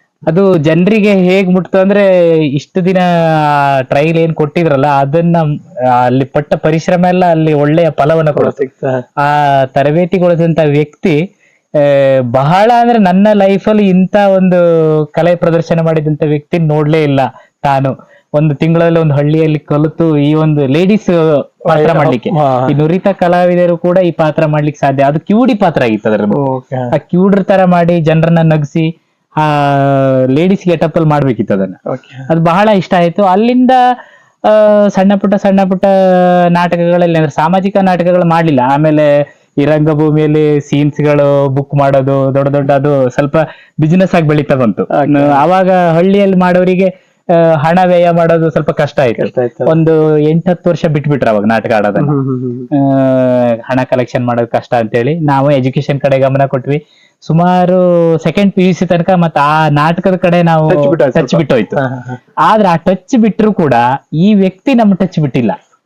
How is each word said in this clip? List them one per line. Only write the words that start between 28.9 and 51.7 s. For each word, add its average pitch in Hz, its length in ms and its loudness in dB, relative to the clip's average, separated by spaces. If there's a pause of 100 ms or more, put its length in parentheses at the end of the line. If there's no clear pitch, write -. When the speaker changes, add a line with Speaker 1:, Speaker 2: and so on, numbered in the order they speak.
Speaker 1:
ಆ 156 40 0 (840)
ಲೇಡೀಸ್ 170 420 0
ಗೆಟಪ್ 165 280 -2
ಅಲ್ಲಿ 160 140 0
ಮಾಡ್ಬೇಕಿತ್ತು 135 440 -2
ಅದನ್ನ. 95 220 -4 (160)
Speaker 2:
ಓಕೆ. 131 380 -14
Speaker 1:
ಅದು 165 120 0
ಬಹಳ 175 280 2
ಇಷ್ಟ 196 240 0
ಆಯ್ತು. 175 300 0
ಅಲ್ಲಿಂದ, 240 480 2 (720)
ಆ, 208 440 2
ಸಣ್ಣ 196 280 2
ಪುಟ್ಟ, 196 200 -2
ಸಣ್ಣ 196 280 0
ಪುಟ್ಟ 190 220 -2 (640)
ನಾಟಕಗಳಲ್ಲಿ 175 680 0
ಅಂದ್ರೆ 156 140 0
ಸಾಮಾಜಿಕ 185 460 -2
ನಾಟಕಗಳು 180 480 0
ಮಾಡ್ಲಿಲ್ಲ. 165 340 2 (140)
ಆಮೇಲೆ 147 640 0 (200)
ಈ 143 80 0
ರಂಗಭೂಮಿಯಲ್ಲಿ 151 960 0
ಸೀನ್ಸ್ 143 400 -2
ಗಳು 143 480 0
ಬುಕ್ 139 260 -4
ಮಾಡೋದು 135 600 0
ದೊಡ್ಡ 139 140 0
ದೊಡ್ಡ, 139 220 -2
ಅದು 139 380 0
ಸ್ವಲ್ಪ 143 280 -2 (420)
ಬಿಸಿನೆಸ್ 175 360 2
ಆಗಿ 165 120 0
ಬೆಳೀತಾ 147 280 0
ಬಂತು. 113 280 0
Speaker 2:
ಓಕೆ. 143 580 0
Speaker 1:
ಅವಾಗ 185 300 2
ಹಳ್ಳಿಯಲ್ಲಿ 185 640 2
ಮಾಡೋರಿಗೆ 180 720 0 (220)
ಆ, 165 240 2
ಹಣ 160 320 0
ವ್ಯಯ 175 240 2
ಮಾಡೋದು 165 400 0
ಸ್ವಲ್ಪ 156 220 -2
ಕಷ್ಟ 151 280 -4
ಆಯ್ತು. 123 220 -2
Speaker 2:
ಕಷ್ಟ 104 180 -4
ಆಯ್ತು. - 300 -4
Speaker 1:
ಒಂದು 156 480 0
ಎಂಟ್ 160 320 0
ಹತ್ತು 175 200 -2
ವರ್ಷ 170 160 -2
ಬಿಟ್ಬಿಟ್ರು 147 440 -2
ಅವಾಗ 104 160 0
ನಾಟಕ 110 260 -2